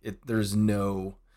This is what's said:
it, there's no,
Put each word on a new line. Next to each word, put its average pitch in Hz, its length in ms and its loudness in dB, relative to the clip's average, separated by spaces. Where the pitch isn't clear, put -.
it, 104 240 -12
there's 104 300 0
no, 98 580 0